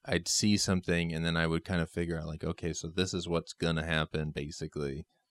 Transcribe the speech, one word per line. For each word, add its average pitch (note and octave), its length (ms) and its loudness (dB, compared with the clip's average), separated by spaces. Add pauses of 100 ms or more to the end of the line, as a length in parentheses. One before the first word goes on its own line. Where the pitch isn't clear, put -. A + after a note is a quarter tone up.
I'd E2+ 240 0
see G#2 280 4
something F2 560 2
and D#2+ 120 0
then E2+ 120 2
I E2 100 4
would E2 180 2
kind F#2 160 0
of E2 100 -2
figure E2+ 280 -2
out, D#2 80 -8
like, D#2+ 180 -8
"Okay, E2 280 -2
so E2 160 -8
this F2+ 260 0
is F2 140 -2
what's E2 240 -2
gonna E2 320 0
happen, D#2 460 0
basically. D2+ 760 -6 (260)